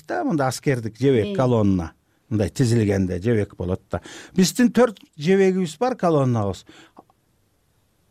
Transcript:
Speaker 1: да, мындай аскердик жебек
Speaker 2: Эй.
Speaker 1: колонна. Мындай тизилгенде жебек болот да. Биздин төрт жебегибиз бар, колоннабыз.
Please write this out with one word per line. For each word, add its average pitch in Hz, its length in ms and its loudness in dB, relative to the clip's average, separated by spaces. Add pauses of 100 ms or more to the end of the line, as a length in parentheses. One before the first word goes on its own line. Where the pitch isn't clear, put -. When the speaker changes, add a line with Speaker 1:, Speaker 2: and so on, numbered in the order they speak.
Speaker 1:
да, 349 180 -4
мындай 151 240 0
аскердик 120 500 -4
жебек 123 280 2
Speaker 2:
Эй. 104 80 -6
Speaker 1:
колонна. 104 580 2 (360)
Мындай 107 220 -2
тизилгенде 101 680 0
жебек 107 360 -2
болот 90 340 -4
да. 98 100 -6 (340)
Биздин 190 380 2
төрт 233 260 2 (200)
жебегибиз 185 580 0
бар, 254 200 -4
колоннабыз. 123 680 0 (1500)